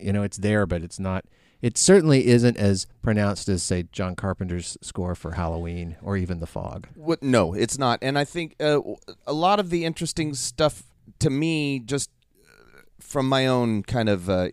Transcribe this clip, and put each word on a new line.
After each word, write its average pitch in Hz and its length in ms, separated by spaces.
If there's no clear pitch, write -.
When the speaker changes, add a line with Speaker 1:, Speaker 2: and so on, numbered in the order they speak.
Speaker 1:
You 101 100
know, 101 120
it's - 140
there, 104 280
but 85 180
it's - 160
not, 95 240
it 120 160
certainly 160 500
isn't 120 300
as 98 300
pronounced 104 460
as, 92 160
say, 90 300
John 92 220
Carpenter's 90 640
score 87 340
for 80 180
Halloween 85 680
or 98 160
even 90 240
The 82 60
Fog. - 480
Speaker 2:
What? 160 280
No, 107 300
it's 110 240
not. 123 240
And 139 180
I 143 60
think, 165 340
uh, 151 140
w-, 135 240
a 139 80
lot 180 280
of 180 80
the 170 160
interesting 160 480
stuff - 500
to - 100
me, 143 500
just, 127 300
uh, 58 380
from 135 300
my 131 180
own 117 360
kind 117 260
of, 92 200
uh, 92 240